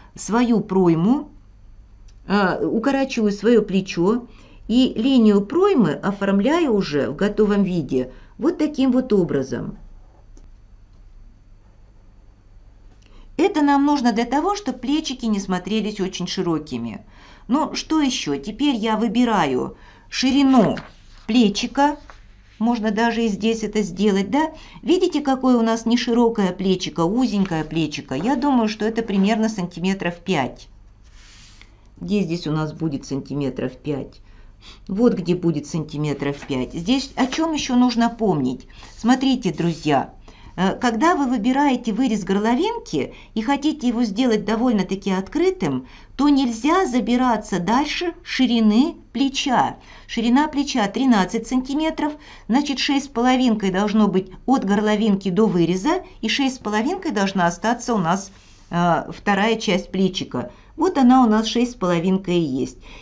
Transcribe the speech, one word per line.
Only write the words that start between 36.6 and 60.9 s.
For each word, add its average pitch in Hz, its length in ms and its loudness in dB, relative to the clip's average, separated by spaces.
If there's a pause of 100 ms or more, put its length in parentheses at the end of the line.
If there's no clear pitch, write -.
Здесь 240 440 -2
о 254 100 0
чем 320 260 -2
еще 285 240 -2
нужно 240 320 2
помнить? 156 580 -2 (300)
Смотрите, 254 560 0
друзья, 151 600 -2 (420)
э, 185 200 0
когда 247 400 2
вы 285 100 0
выбираете 254 680 0
вырез 214 320 0
горловинки 240 880 -2 (200)
и 226 80 -2
хотите 269 460 0
его 240 160 0
сделать 214 400 0
довольно-таки 208 640 -2
открытым, 190 760 -2 (300)
то 285 120 2
нельзя 277 580 2
забираться 240 720 0
дальше 285 640 -2
ширины 233 720 2 (160)
плеча. 247 640 0 (300)
Ширина 240 420 2
плеча 277 380 -2
тринадцать 226 640 0
сантиметров, 294 640 -2 (360)
значит, 269 300 0
шесть 277 280 0
с - 20 -16
половинкой 233 640 2
должно 208 360 2
быть 185 240 0 (160)
от 240 180 2
горловинки 208 640 2
до 208 160 4
выреза, 185 580 0 (160)
и 220 80 -6
шесть 262 280 0
с - 20 -18
половинкой 262 520 -4
должна 196 360 0
остаться 233 480 -2
у 214 40 2
нас, 185 320 -2 (400)
э, 175 420 0
вторая 208 440 0
часть 220 340 -2
плечика. 160 600 -2 (280)
Вот 381 180 0